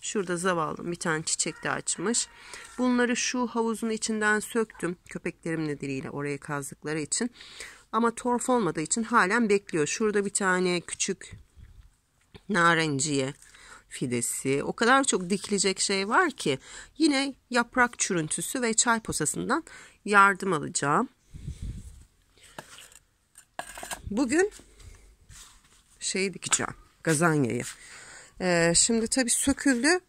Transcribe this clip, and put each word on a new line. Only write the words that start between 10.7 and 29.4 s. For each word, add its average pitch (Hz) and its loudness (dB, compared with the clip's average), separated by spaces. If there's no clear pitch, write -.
küçük - -6
narenciye 156 2
fidesi. 131 -2
O 175 -4
kadar 262 2
çok 185 -2
dikilecek 196 0
şey 196 0
var 311 2
ki. - -2
Yine 277 2
yaprak 240 2
çürüntüsü 175 -2
ve 226 0
çay 226 4
posasından 185 -2
yardım 196 6
alacağım. 143 0
Bugün 294 2
şeyi 190 -2
dikeceğim. - -4
Gazanyayı. 147 2
Ee, 170 4
şimdi 226 4
tabii 240 0
söküldü. 277 2